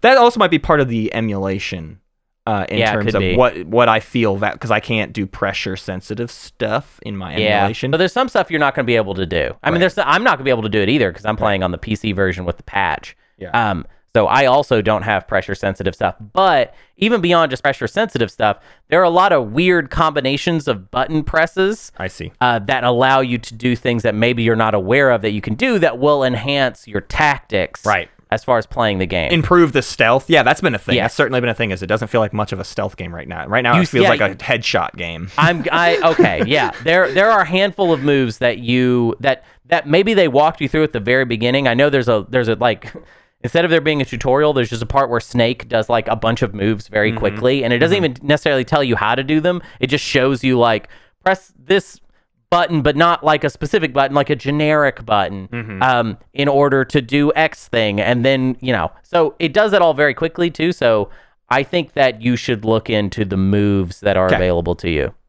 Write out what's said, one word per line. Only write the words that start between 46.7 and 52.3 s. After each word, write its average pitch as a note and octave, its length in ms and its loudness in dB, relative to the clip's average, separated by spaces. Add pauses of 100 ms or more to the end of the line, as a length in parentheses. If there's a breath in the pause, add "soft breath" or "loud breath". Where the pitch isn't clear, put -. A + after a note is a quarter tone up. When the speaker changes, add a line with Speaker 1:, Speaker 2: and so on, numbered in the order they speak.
Speaker 2:
very G#2+ 220 0
Speaker 1:
Mm-hmm. A2+ 80 -6
Speaker 2:
quickly, A2+ 460 0
and A#2 80 0
it A#2+ 60 0
doesn't E3 180 2
Speaker 1:
Mm-hmm. F#3+ 80 0 (120)
Speaker 2:
even D3 100 -14
necessarily C#3 380 0
tell D3 200 0
you A#2+ 120 0
how G#2+ 180 0
to C3 100 -4
do D#3 160 0
them. F3 220 -2 (180 loud breath)
It B2+ 80 -2
just C#3 160 -2
shows C3 400 0
you, B2+ 140 2
like, A2+ 300 2 (360 soft breath)
press F#3 340 -2
this F3+ 420 -2 (500)